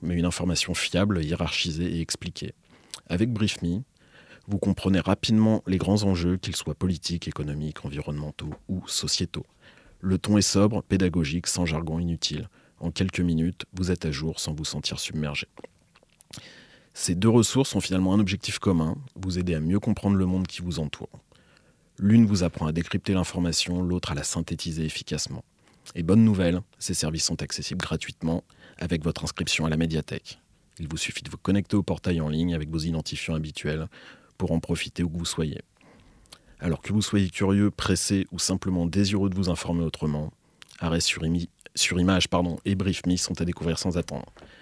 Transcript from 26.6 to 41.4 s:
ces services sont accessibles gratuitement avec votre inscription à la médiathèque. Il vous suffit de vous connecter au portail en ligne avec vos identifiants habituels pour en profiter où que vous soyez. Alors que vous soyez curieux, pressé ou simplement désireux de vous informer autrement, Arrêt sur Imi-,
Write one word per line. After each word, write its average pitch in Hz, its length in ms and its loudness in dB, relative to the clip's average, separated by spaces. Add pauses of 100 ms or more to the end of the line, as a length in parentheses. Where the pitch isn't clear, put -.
ces - 160 -6
services 78 320 -2
sont - 160 -2
accessibles - 400 -6
gratuitement - 600 -4 (340)
avec 82 260 -2
votre 80 200 -2
inscription - 420 -2
à 80 40 2
la 78 80 2
médiathèque. 80 640 -4 (380)
Il 82 100 -10
vous 78 100 -6
suffit - 260 -6
de - 80 -12
vous - 60 -12
connecter 98 400 2
au 98 60 2
portail 85 380 0
en 76 80 -2
ligne 82 240 0
avec 76 160 -4
vos 80 100 -4
identifiants 80 540 -4
habituels 78 540 -4 (500)
pour 90 140 -2
en 82 80 2
profiter - 420 -4
où 87 80 0
que 80 80 -6
vous 85 80 -4
soyez. 78 360 -4 (1000)
Alors 82 200 -2
que - 120 -4
vous 107 80 2
soyez 98 280 2
curieux, 101 400 4
pressé - 640 0
ou 87 80 -8
simplement 92 460 0
désireux 98 440 2
de 90 60 -2
vous 92 140 0
informer 85 340 0
autrement, 76 480 -2 (480)
Arrêt 82 220 0
sur - 220 0
Imi-, 82 260 0 (260)